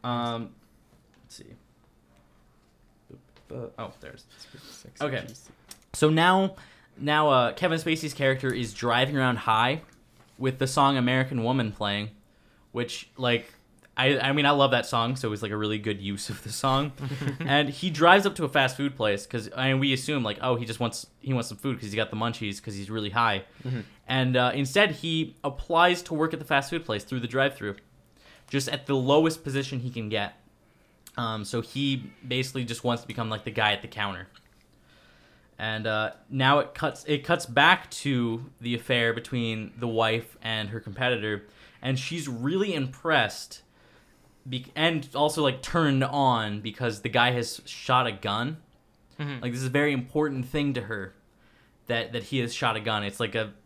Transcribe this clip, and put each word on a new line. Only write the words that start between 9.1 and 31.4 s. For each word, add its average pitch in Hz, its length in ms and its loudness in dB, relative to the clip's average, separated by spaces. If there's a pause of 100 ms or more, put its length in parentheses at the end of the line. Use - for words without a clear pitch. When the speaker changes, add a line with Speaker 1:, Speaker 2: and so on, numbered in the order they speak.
Speaker 1:
around 127 220 2
high 110 420 2 (560)
with 131 220 -2
the 135 80 2
song 139 300 4
American 127 460 0
Woman 117 280 2
playing, 104 380 -2 (640)
which, - 460 -8
like, 120 360 0 (420)
I, 131 240 4
I 131 140 2
mean, 147 120 4
I 143 60 6
love 139 200 6
that 120 140 2
song, 120 300 0
so 127 120 -4
it 107 40 -2
was, 104 100 -6
like, 107 100 -4
a 107 60 -2
really 107 220 -2
good 104 220 -4
use 98 280 -6
of 101 140 -10
the 107 80 -10
song. 135 400 0 (260)
Speaker 2:
<laughs> 139 220 -6
Speaker 1:
And 143 300 2
he 180 200 -4
drives 170 380 8
up 202 80 -2
to 170 80 -4
a 143 60 0
fast 131 280 2
food 139 180 -2
place 104 300 0
'cause, 110 300 -6
I 131 140 0
mean, 135 100 2
we 135 140 2
assume, 131 300 -2
like, 104 180 -2
oh, 127 140 2
he 117 100 -4
just 113 140 -8
wants, - 280 -4 (120)
he 131 140 -4
wants 117 160 -2
some 101 80 -12
food 131 220 -4
'cause 107 100 -8
he 101 60 -6
got 110 160 0
the 110 60 -6
munchies 110 440 -4
'cause 104 140 -10
he's 98 160 -8
really 107 180 -4
high. 104 360 2 (180)
Speaker 2:
Mm-hmm. 127 160 -4 (280)
Speaker 1:
And, 127 300 2
uh, 123 160 4
instead, 151 380 2
he 160 520 -4
applies 170 600 2
to - 100 -8
work 160 200 0
at 160 60 -8
the 123 60 -12
fast 139 240 0
food - 160 -6
place 104 180 -4
through 127 180 -6
the 120 60 -6
drive-thru, 123 480 -2 (720)
just 135 200 0
at 131 160 -6
the 139 100 0
lowest 151 480 4
position 135 360 -4
he 123 100 -6
can 113 200 -8
get. 104 260 -4 (840)
Um, 113 260 -4